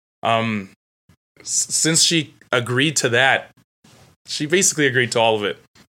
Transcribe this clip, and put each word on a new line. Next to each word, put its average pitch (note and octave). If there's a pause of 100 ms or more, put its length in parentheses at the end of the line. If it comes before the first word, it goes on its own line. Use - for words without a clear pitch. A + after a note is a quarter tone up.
(220)
um, A2+ (720)
s-, -
since D#3+
she D#3+ (200)
agreed B2
to C#3
that, B2 (760)
she -
basically D#3
agreed B2
to A#2+
all A2+
of G#2+
it. G2 (380)